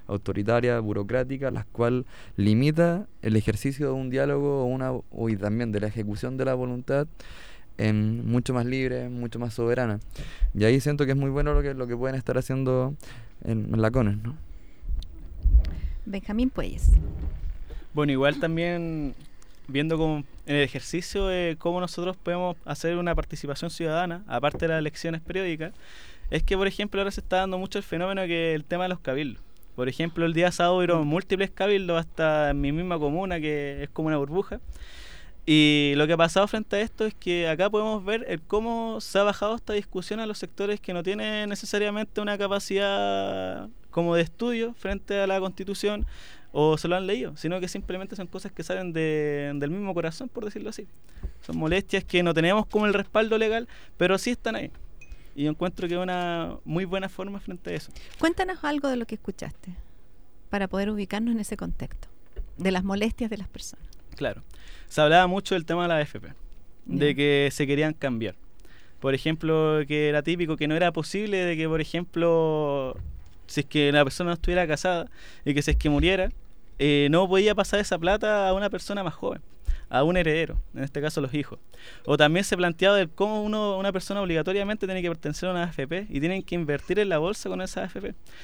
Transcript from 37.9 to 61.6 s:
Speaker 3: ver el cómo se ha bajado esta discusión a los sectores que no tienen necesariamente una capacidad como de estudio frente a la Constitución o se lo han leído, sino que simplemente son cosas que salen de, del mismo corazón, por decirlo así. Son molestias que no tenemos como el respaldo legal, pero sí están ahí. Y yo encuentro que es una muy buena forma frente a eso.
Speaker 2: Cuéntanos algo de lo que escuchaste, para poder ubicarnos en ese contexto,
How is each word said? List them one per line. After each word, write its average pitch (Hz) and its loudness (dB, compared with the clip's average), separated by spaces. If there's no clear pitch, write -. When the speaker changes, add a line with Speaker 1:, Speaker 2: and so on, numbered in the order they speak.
Speaker 3:
ver 220 -2
el 170 -4
cómo 226 -2
se - 0
ha 202 6
bajado 208 2
esta 240 -6
discusión 208 -4
a 226 -4
los 214 -6
sectores 202 -4
que 190 -6
no 175 -2
tienen 214 -2
necesariamente 208 -2
una 208 -2
capacidad 196 0
como 170 2
de 170 6
estudio 233 -2
frente 202 -4
a 196 4
la 190 2
Constitución 190 -2
o 156 6
se 170 -2
lo 175 2
han 190 -2
leído, 202 -4
sino 175 -2
que 180 -4
simplemente 196 -6
son 190 -8
cosas 185 -10
que - -10
salen 180 -4
de, 151 0
del 143 -2
mismo 190 -4
corazón, 165 -4
por 240 -8
decirlo 214 -8
así. 202 -10
Son 160 -6
molestias 180 0
que 180 2
no 170 4
tenemos 180 4
como 214 2
el 208 4
respaldo 214 2
legal, 220 0
pero 180 4
sí 240 0
están 226 -2
ahí. - -6
Y 143 -2
yo 151 2
encuentro 180 -2
que 170 -2
es 175 0
una 175 -2
muy 165 0
buena 190 -4
forma 196 -8
frente 180 -10
a 175 -4
eso. 160 -8
Speaker 2:
Cuéntanos 349 0
algo 294 0
de 254 0
lo 233 -4
que 220 -8
escuchaste, - -10
para 196 -2
poder 196 -2
ubicarnos 214 -2
en 226 -2
ese 208 -6
contexto, - -6